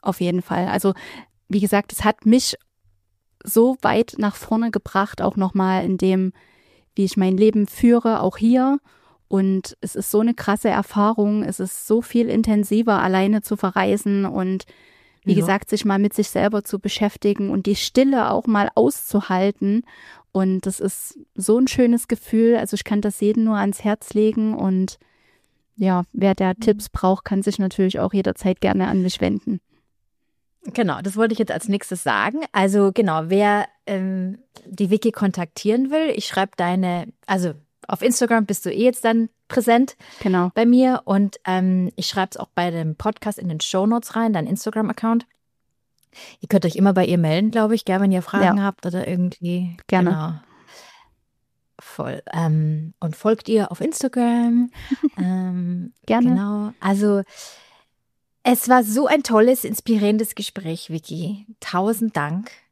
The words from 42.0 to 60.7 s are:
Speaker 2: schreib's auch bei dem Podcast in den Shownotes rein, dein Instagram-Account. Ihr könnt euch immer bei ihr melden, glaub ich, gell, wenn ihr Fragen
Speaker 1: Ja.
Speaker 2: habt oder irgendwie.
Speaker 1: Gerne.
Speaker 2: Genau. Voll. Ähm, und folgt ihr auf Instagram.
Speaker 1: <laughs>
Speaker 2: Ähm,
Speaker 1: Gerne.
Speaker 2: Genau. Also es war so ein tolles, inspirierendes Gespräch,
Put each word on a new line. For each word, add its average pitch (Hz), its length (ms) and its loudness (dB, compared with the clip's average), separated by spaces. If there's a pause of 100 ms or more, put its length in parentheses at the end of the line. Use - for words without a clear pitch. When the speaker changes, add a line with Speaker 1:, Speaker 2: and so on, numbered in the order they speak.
Speaker 2:
schreib's 190 280 -4
auch - 180 -10
bei 175 160 0
dem 160 260 -4
Podcast - 420 -6
in 185 100 -6
den 156 120 -4
Shownotes 220 540 -2
rein, 226 200 0
dein 160 120 -2
Instagram-Account. 220 800 -2 (1120)
Ihr - 80 -16
könnt 190 180 2
euch 160 100 -4
immer 190 160 4
bei 185 140 2
ihr 175 120 2
melden, 175 320 2
glaub 220 200 0
ich, 226 160 0
gell, 190 140 0
wenn 196 120 2
ihr 185 100 0
Fragen 196 360 2
Speaker 1:
Ja. 196 60 0
Speaker 2:
habt 196 200 -4
oder 180 240 -4
irgendwie. 180 680 -4 (100)
Speaker 1:
Gerne. 180 240 2
Speaker 2:
Genau. 160 220 -2 (1500)
Voll. - 420 -10 (100)
Ähm, 156 680 -2
und 160 160 -6
folgt 220 320 -2
ihr 214 220 0
auf 180 100 -10
Instagram. 240 960 0
Speaker 1:
<laughs> - 400 -4
Speaker 2:
Ähm, 180 760 -4 (140)
Speaker 1:
Gerne. 240 240 2
Speaker 2:
Genau. 208 500 -2
Also 196 420 2 (1200)
es 247 240 2
war 254 160 6
so 220 240 0
ein 302 160 2
tolles, 240 400 4
inspirierendes 214 720 -2
Gespräch, 175 540 -10